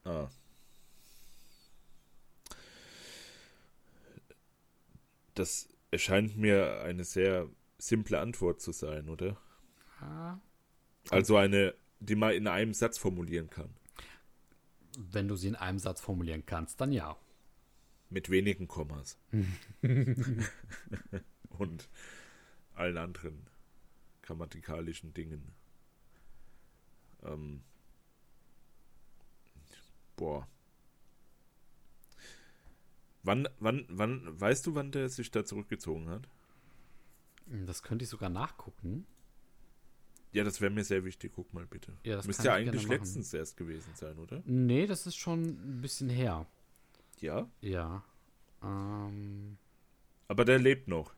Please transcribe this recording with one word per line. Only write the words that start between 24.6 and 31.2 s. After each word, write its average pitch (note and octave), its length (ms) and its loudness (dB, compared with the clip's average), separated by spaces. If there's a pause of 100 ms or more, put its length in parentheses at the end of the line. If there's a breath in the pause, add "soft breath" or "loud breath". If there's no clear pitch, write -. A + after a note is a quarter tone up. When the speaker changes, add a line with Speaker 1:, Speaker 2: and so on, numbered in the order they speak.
Speaker 1:
Dingen. D#2 400 -10 (1700 soft breath)
Ähm, D2 380 -10 (2500)
boah. D2 320 -4 (2750 loud breath)